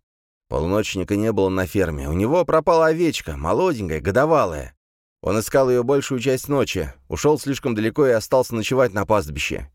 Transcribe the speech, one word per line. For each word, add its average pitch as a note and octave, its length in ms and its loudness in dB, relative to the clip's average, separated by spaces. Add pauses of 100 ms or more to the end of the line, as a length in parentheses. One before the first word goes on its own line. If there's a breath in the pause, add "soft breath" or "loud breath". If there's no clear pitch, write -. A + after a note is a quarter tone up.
(520)
Полуночника F#2 640 -2
не A2 160 0
было G2 160 2
на F#2+ 180 -2
ферме, D#2+ 440 -2
у D2+ 40 -2
него B2+ 300 2
пропала D#3+ 440 2
овечка, D#3+ 500 0
молоденькая, F#2+ 640 -2
годовалая. G2+ 720 0 (460)
Он G#2 180 0
искал C3+ 300 2
ее B2 140 2
большую C3+ 360 0
часть C3 300 -2
ночи, G2 420 -2 (160)
ушел D3+ 320 0
слишком C3+ 340 -4
далеко A2 340 0
и B2 40 4
остался A#2+ 420 0
ночевать A#2+ 400 0
на G2+ 120 -2
пастбище. D2+ 680 -2